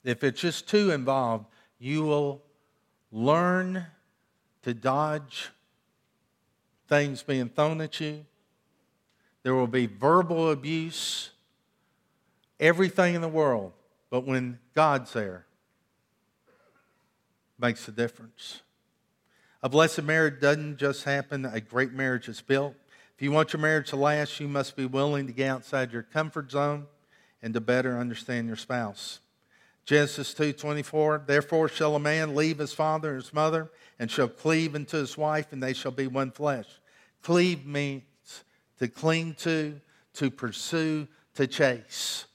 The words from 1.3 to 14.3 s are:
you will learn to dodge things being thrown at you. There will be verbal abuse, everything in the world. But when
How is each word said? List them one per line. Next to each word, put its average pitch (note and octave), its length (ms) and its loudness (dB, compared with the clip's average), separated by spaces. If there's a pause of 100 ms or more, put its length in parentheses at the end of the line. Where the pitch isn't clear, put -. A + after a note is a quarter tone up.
you D3 260 -2
will D3 380 0 (680)
learn F3 760 2 (760)
to B2 120 -2
dodge C#3 760 -2 (1400)
things C#3+ 340 2
being B2+ 260 -2
thrown D#3+ 320 0
at D#3+ 200 -8
you. D3+ 240 -8 (1160)
There C3 120 2
will B2+ 120 4
be A#2+ 200 2
verbal E3 680 4
abuse, D#3+ 760 -6 (1300)
everything F3 560 4
in E3 60 -2
the E3 60 -4
world. B2+ 440 2 (380)
But B2+ 140 -2
when B2+ 360 -2 (140)